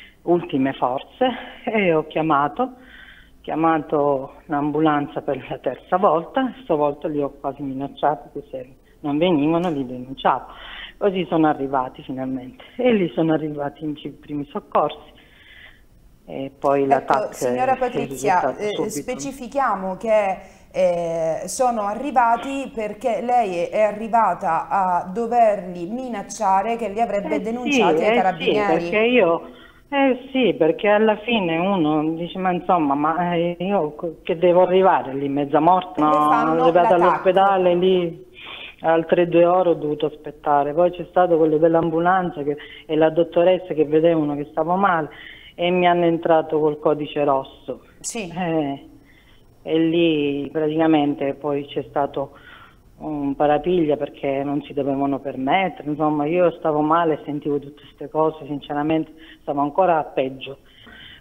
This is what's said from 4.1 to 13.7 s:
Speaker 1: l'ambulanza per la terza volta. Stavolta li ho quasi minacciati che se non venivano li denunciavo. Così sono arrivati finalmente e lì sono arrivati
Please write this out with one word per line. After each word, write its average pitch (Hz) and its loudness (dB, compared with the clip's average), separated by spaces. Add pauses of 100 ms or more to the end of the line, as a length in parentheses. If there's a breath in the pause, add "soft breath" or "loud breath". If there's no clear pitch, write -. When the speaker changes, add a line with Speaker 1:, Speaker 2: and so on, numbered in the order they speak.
Speaker 1:
l'ambulanza 147 0
per 131 -6
la 139 -10
terza - -4
volta. 190 0 (100)
Stavolta 147 -2
li 147 -2
ho 139 -4
quasi 139 -10
minacciati 139 -4
che 143 -12
se 131 -14 (260 soft breath)
non 143 -2
venivano 170 2
li 139 -4
denunciavo. 127 -4 (540 loud breath)
Così 190 0
sono 160 2
arrivati 135 -4
finalmente 131 -10 (140)
e 247 2
lì 190 0
sono 160 0
arrivati 151 -6